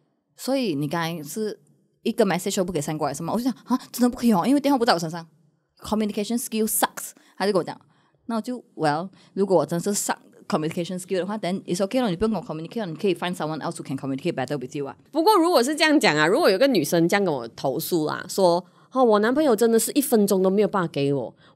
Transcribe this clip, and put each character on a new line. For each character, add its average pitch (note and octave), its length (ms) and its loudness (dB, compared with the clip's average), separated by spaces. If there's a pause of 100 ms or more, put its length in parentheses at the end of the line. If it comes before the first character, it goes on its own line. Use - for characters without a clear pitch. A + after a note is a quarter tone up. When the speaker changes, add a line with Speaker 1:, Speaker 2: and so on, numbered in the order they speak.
(360)
Speaker 1:
，“所 C4 220 -4
以 A#3 160 0
你 C#3+ 140 -2
刚 E3+ 120 -4
才 E3 240 -4
是 G#3+ 360 -8 (420)
一 A#3 100 -2
个 A3+ 140 4
message F#3 300 -2
都 G3 80 0
不 F3+ 80 -4
给 D#3 100 -2
send D#3 160 -4
过 D3 100 -2
来 C3 60 -4
是 D3+ 80 -10
吗？” E3 120 -6
我 - 40 -2
就 A#3+ 60 -4
讲 B3+ 100 -2 (120)
，“啊， B3+ 120 0 (140)
真 - 100 -4
的 B3 80 4
不 B3 80 -6
可 - 80 -6
以 A#3 80 6
哦， E3+ 140 2
因 B3+ 60 4
为 C#4+ 60 4
电 C#4 140 2
话 C4+ 40 2
不 A3+ 60 0
在 A#3+ 100 4
我 E3+ 60 0
身 E3 100 -6
上。” E3 160 -12 (540)
Communication G#3+ 580 -2
skill A3 280 -2
sucks。 - 460 -4 (260)
他 F#3+ 80 -2
就 G#3 80 2
跟 F#3 60 4
我 D3+ 40 0
讲， C3 160 -10 (460)
那 A#3 100 -4
我 A3 60 -2
就， B3 220 -10 (120)
well， D#3 340 -2 (240)
如 F#3+ 120 0
果 G3 120 2
我 C#3+ 80 4
真 E3+ 140 -4
是 G3+ 140 -4
suck - 240 -4 (300)
communication E3+ 520 -4
skill F3+ 200 -4
的 E3+ 60 -2
话， G3+ 120 -8
then F#3 280 -4
it's F#3+ 200 -2
okay B3 160 -2
咯， A#3+ 80 0
你 E3+ 60 -2
不 F#3+ 100 -2
用 A3+ 60 0
跟 F#3 100 -4
我 - 20 -16
communicate， E3 440 -8
你 D#3+ 80 -8
可 F3 120 -2
以 F#3 60 2
find F3 220 -4
someone D#3 240 -6
else D#3+ 140 -6
who D#3 100 -12
can C#3+ 120 -8
communicate C3+ 380 -4
better C3+ 240 -4
with B2 180 -12
you C#3+ 120 -6
啊。 - 80 -16 (160)
Speaker 2:
不 D4+ 100 0
过 G#4+ 160 4
如 E4+ 140 4
果 D4 100 6
是 C#4+ 140 0
这 D#4 80 2
样 D4+ 160 6
讲 F3 180 4
啊， D3+ 80 4
如 G3+ 140 4
果 E4 100 4
有 F#3+ 80 4
个 F3+ 80 4
女 F#3 180 2
生 E3+ 240 2
这 F#3+ 80 2
样 G3+ 80 2
跟 F3+ 80 0
我 B2 180 -4
投 D3 300 -4
诉 D#3+ 280 -2
啦， C3+ 200 -6
说 F3 380 2 (260)
，“哦， C4 120 2
我 G#3+ 160 6
男 A3 120 2
朋 C#4+ 120 2
友 C4 120 4
真 A3+ 160 2
的 A3+ 60 4
是 A3 140 0
一 C#4+ 100 2
分 A3 240 4
钟 G3 160 2
都 F#3+ 80 4
没 G3+ 140 2
有 G3 40 2
办 G3 140 0
法 E3 60 -2
给 C#3+ 260 0
我。” B2 220 -6 (200)